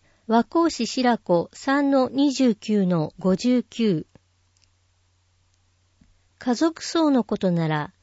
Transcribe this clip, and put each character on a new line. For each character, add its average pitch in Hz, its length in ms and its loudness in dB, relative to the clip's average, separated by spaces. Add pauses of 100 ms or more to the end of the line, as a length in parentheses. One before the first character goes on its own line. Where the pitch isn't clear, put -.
(260)
和 226 180 2
光 339 280 0
市 226 160 -6
白 247 300 0
子 175 340 -2
三 277 400 -2
の 262 160 2
二 277 240 0
十 247 240 2
九 208 300 -2
の 170 340 0
五 190 160 0
十 247 280 0
九。 202 440 -2 (2250)
家 247 160 -4
族 330 260 -2
葬 320 300 0
の 254 140 2
こ 214 120 -6
と 185 140 0
な 165 160 0
ら、 151 360 -4